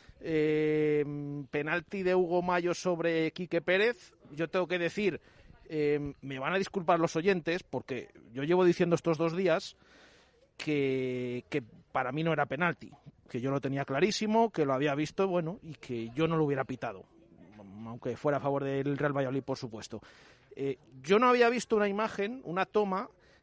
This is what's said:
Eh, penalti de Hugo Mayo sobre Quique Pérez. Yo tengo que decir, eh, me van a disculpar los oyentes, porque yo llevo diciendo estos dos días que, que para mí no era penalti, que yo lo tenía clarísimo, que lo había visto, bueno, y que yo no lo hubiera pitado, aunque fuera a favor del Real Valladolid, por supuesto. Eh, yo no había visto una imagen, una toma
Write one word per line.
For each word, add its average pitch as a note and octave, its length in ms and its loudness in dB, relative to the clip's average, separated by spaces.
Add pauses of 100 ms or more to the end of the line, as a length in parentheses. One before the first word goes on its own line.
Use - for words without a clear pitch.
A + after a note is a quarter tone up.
(240)
Eh, D3+ 800 2 (460)
penalti E3+ 540 -2
de F3+ 100 4
Hugo F3+ 280 2
Mayo F3 320 0
sobre E3 580 0
Quique E3+ 280 -2
Pérez. G3 520 0 (180)
Yo D#3+ 180 -4
tengo F3+ 200 0
que F3+ 100 -2
decir, E3+ 420 -2 (480)
eh, D3 520 0
me C3+ 180 -10
van D3 160 -2
a F#3+ 40 2
disculpar F3+ 420 2
los E3 160 2
oyentes, F3 480 0
porque - 440 -8 (240)
yo C3 120 -6
llevo F3+ 200 4
diciendo F3 300 4
estos E3 240 2
dos E3 180 0
días F3+ 400 0 (800)
que, C3 920 -2
que C#3+ 140 -2 (280)
para C3 220 -2
mí D#3 100 -2
no E3 100 2
era D3 140 0
penalti, E3 460 -4 (360)
que B2 120 -6
yo C3+ 100 -2
lo C#3 100 0
tenía C#3 240 -2
clarísimo, G#3+ 640 0
que D#3+ 140 0
lo C#3 100 2
había C#3 200 0
visto, D#3 320 -2
bueno, F3 360 -2
y D#3 120 -14
que A#2 360 -8
yo D#3+ 180 0
no E3 80 0
lo D#3+ 80 4
hubiera C3+ 200 0
pitado, A#2 400 -8 (800)
aunque A#2 320 -6
fuera C#3+ 220 0
a - 20 -8
favor C#3 220 0
del C#3 340 -2
Real C#3+ 200 0
Valladolid, C3+ 260 -2
por C3+ 160 -6
supuesto. A2 420 -12 (540)
Eh, C#3 240 -4 (240)
yo F#3 160 4
no B3 100 6
había A#3+ 220 6
visto A#3+ 260 0
una G#3 120 4
imagen, G#3+ 560 -4
una F3+ 200 -2
toma G3+ 460 0 (320)